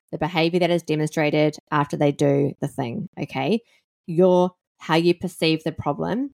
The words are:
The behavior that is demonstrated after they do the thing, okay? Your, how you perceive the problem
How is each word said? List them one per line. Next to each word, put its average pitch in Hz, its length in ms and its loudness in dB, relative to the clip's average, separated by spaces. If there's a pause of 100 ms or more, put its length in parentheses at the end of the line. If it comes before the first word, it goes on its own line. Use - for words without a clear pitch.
(140)
The 160 40 -8
behavior 165 440 0
that 170 100 2
is 170 120 0
demonstrated 151 720 0 (120)
after 147 280 -2
they 147 160 2
do 143 480 2
the 143 80 -4
thing, 127 400 -8 (120)
okay? 147 380 -4 (480)
Your, 180 440 4 (260)
how - 180 -2
you 170 180 4
perceive 160 520 -2
the 160 80 -4
problem 170 640 -4